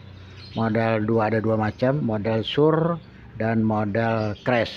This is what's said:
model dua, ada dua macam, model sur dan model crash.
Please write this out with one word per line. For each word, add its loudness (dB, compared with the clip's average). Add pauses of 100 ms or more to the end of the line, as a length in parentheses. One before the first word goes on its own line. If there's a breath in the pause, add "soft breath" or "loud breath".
(560)
model 2
dua, 2
ada 0
dua 2
macam, 0
model -2
sur 2 (340 loud breath)
dan 0
model 0 (100)
crash. 2